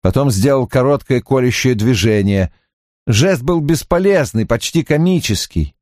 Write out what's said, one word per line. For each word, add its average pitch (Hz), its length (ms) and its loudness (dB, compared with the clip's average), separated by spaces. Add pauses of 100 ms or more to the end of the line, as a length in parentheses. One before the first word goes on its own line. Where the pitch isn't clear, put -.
Потом 143 300 0
сделал 127 340 0
короткое 131 560 0
колющее 127 540 0
движение. 101 760 0 (540)
Жест 127 380 0
был 170 160 0
бесполезный, 165 880 0
почти 131 360 -2
комический. 151 1000 -2